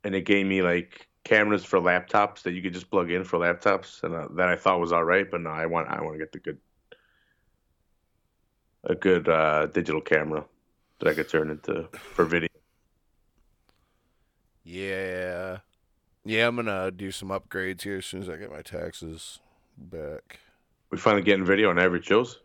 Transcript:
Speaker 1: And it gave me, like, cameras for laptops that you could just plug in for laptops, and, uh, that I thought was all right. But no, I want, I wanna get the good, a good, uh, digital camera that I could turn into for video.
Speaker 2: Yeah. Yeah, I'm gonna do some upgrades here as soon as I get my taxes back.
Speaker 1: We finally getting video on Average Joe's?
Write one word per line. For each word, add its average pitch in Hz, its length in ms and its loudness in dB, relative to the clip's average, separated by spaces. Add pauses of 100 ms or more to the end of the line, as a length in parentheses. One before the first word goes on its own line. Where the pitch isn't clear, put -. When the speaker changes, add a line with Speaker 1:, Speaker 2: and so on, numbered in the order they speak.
Speaker 1:
And 98 120 -4
it 95 60 2
gave 98 260 4
me, 95 160 2
like, 87 440 -2 (160)
cameras 107 400 4
for - 160 2
laptops 90 640 0
that 90 120 -4
you 90 100 -6
could 92 100 -6
just 90 160 -12
plug 87 220 0
in 90 120 -2
for 90 160 -4
laptops, 87 640 0
and, 85 120 -6
uh, 80 160 -8
that 90 180 2
I 87 60 2
thought 92 240 2
was 85 120 0
all 85 120 2
right. 92 260 2
But 87 120 -6
no, 80 100 -8
I 80 160 -4
want, 82 200 -2
I 71 140 -6
wanna 78 160 -6
get 78 140 -10
the 73 80 -16
good, 76 200 -10 (2250)
a 87 100 0
good, 87 340 2
uh, 78 380 4
digital 78 340 -2
camera 78 440 0 (540)
that - 100 2
I 78 40 2
could 80 160 -4
turn 78 220 0
into 76 420 -8
for - 320 -2
video. 82 240 -2 (2250)
Speaker 2:
Yeah. 92 960 -6 (680)
Yeah, 110 220 2
I'm 120 80 0
gonna 98 360 -4
do 95 200 -10
some 95 180 -10
upgrades 95 520 -6
here 101 160 -6
as 95 80 -8
soon 92 160 -10
as 92 80 -10
I 80 80 -10
get 98 140 -14
my 76 100 -14
taxes 82 800 -12 (380)
back. 78 640 -14 (500)
Speaker 1:
We - 80 -6
finally 104 260 4
getting 95 220 4
video 98 240 4
on 87 100 2
Average 87 280 2
Joe's? 117 380 2